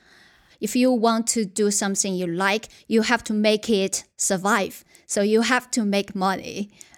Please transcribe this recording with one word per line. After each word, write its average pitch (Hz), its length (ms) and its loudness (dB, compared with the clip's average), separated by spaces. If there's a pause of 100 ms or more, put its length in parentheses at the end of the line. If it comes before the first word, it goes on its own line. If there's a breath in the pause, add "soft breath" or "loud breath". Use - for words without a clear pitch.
(600 soft breath)
if - 140 -6
you 254 160 4
want 226 360 2
to 233 160 -2
do 208 280 0
something 196 440 -2
you 180 120 -4
like, 196 420 -2 (180 soft breath)
you 220 140 4
have 226 240 0
to 220 80 -4
make 214 360 2
it 196 340 0 (140)
survive. 190 680 -2 (220 soft breath)
So - 140 -2
you 214 200 4
have 240 300 0
to 233 120 -2
make 202 320 -2
money, 196 540 -4 (280 loud breath)